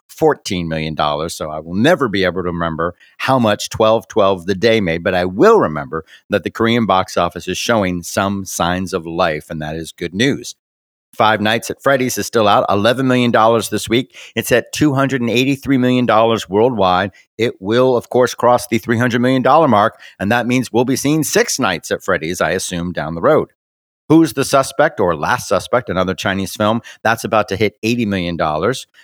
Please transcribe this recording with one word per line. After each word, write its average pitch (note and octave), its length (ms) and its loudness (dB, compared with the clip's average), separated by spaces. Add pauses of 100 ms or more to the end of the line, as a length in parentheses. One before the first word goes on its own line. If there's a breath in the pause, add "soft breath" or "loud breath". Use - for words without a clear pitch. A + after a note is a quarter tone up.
fourteen G#2+ 580 -2
million D#2 260 -4
dollars. D2+ 400 -4
So D#2 160 -8
I D#2 100 -10
will E2 160 -10
never C3+ 340 2
be F#2+ 160 0
able F2+ 160 -2
to F2 80 -4
remember E2+ 440 -4 (240 soft breath)
how C3 220 0
much G#2+ 300 0
twelve A2 400 2
twelve F#2+ 380 0
The G2 60 0
Day A2+ 280 2
made, E2+ 200 -2
but F#2 140 -2
I F2+ 80 0
will D3+ 360 4
remember D#2 440 -4 (260 loud breath)
that G2 140 0
the G#2 80 -6
Korean A2+ 340 0
box F#2 300 2
office F2 320 -2
is F#2 100 -4
showing F#2 460 0
some G2 400 -4
signs F2+ 500 -4
of E2 140 -6
life, E2 420 -4
and D#2+ 120 -8
that D#2 160 -8
is D#2+ 160 -12
good E2+ 200 -10
news. G#2 420 -2 (600)
Five A2 240 2
Nights G#2+ 320 -2
at - 100 -10
Freddy's C3 360 0
is G2+ 100 -4
still G#2+ 220 2
out, A#2 200 4
eleven A2+ 380 2
million B2 240 2
dollars A2+ 380 2
this G#2 180 -6
week. A#2+ 300 -2 (180 loud breath)
It's - 160 -4
at A#2+ 220 0
two D3+ 200 2
hundred C3 280 0
and A#2 80 -2
eighty-three C3 480 0
million B2+ 280 2
dollars A2+ 440 2
worldwide. G2 640 2 (260 soft breath)
It A2+ 240 -4
will, A#2+ 340 2
of A#2 140 -4
course, B2 260 2
cross A#2+ 320 2
the A#2 100 0
three A2+ 200 -2
hundred A#2+ 240 0
million B2+ 200 0
dollar C#3+ 280 4
mark, G#2+ 320 2 (180 loud breath)
and G2 140 -2
that A#2 140 0
means B2 240 -2
we'll A#2+ 140 2
be B2+ 120 0
seeing D3+ 260 0
Six - 360 -2
Nights F#2+ 320 -2
at F#2+ 120 -4
Freddy's, F2 380 -2
I E2 100 0
assume, F2+ 400 -4
down D#2+ 240 -6
the E2 60 -8
road. B2+ 320 0 (560)
Who's D#3+ 240 4
the C#3 100 -2
Suspect, C#3 560 0
or F2 160 0
Last E2 320 -4
Suspect, G2+ 400 -2
another F#2 260 -2
Chinese F#2+ 400 -4
film, A2 280 0 (200 loud breath)
that's A2+ 220 0
about A2 240 2
to G2 80 -4
hit G#2 260 -2
eighty A#2+ 240 0
million F2+ 300 -2
dollars. D#2+ 500 -2 (180 soft breath)